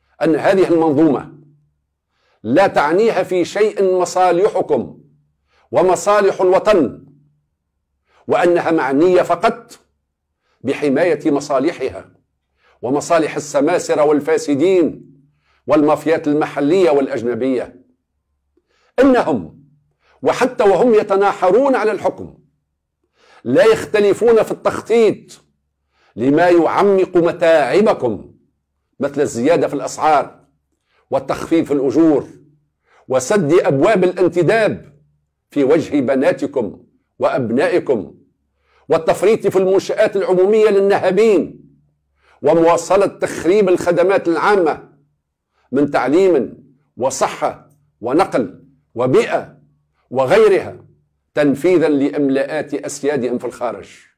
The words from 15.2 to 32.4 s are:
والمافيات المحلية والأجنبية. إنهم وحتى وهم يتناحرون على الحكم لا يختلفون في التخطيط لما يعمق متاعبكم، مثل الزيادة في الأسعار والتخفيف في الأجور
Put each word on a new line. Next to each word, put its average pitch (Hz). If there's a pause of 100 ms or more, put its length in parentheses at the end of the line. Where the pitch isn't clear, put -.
والمافيات 151
المحلية 151
والأجنبية. 123 (1120)
إنهم 185 (580)
وحتى 226
وهم 202
يتناحرون 202
على 214
الحكم 95 (1080)
لا 143
يختلفون 220
في -
التخطيط - (720)
لما 147
يعمق 175
متاعبكم، 165 (680)
مثل 139
الزيادة 135
في 143
الأسعار 143 (640)
والتخفيف 131
في 143
الأجور 139 (800)